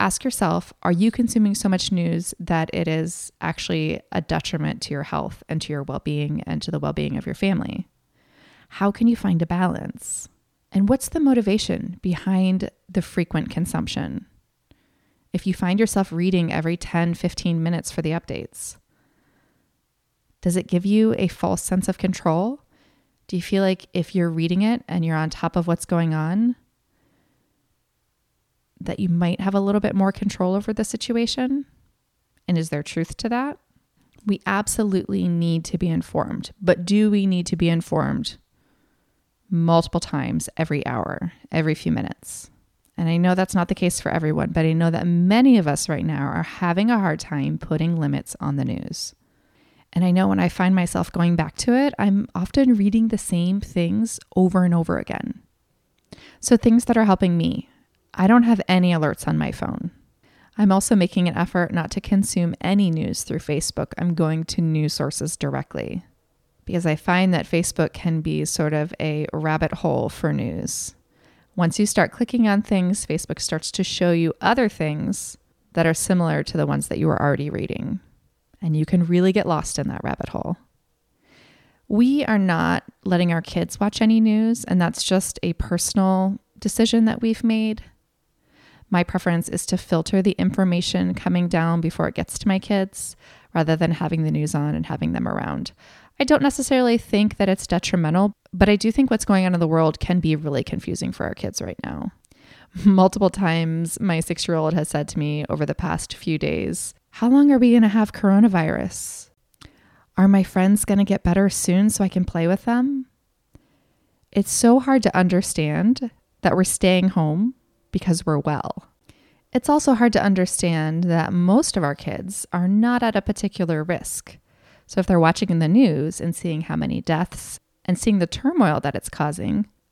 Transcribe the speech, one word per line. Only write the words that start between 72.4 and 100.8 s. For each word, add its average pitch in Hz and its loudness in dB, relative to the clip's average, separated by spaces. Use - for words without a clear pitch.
on 202 2
things, 190 0
Facebook - -6
starts - -6
to - -4
show - 0
you 165 2
other 233 2
things - -6
that 165 2
are 165 2
similar 160 0
to - -6
the 151 0
ones 143 -2
that - -6
you 156 0
were 156 2
already 143 0
reading. - -6
And 160 0
you 156 0
can 175 2
really 180 4
get 202 0
lost 156 -4
in 139 -4
that - -8
rabbit - -6
hole. - -6
We 254 2
are 214 0
not 170 0
letting 175 2
our 170 -2
kids - -6
watch 208 -2
any 226 4
news, 220 2
and 180 0
that's 165 -2
just - -2
a 175 -2
personal 190 0
decision 226 2
that 220 0
we've 226 -2
made. 220 0
My 175 2
preference 170 -2
is - -6
to 185 -2
filter 185 0
the 185 2
information 180 0
coming 175 0
down 170 0
before 165 -2
it - -8
gets - -6
to - -2
my 190 2
kids, - -4
rather 160 0
than 165 0
having 160 -2
the 156 0
news 151 -2
on 151 0
and 156 -4
having 82 -4
them - -2
around. - -6
I 285 0
don't 285 4
necessarily 254 2
think 214 0
that 196 2
it's 190 0
detrimental, 180 0
but 190 2
I 208 6
do 220 0
think 269 2
what's 220 0
going 190 4
on 185 2
in 175 0
the 170 4
world 160 2
can 180 0
be 156 2
really 147 -4
confusing - -6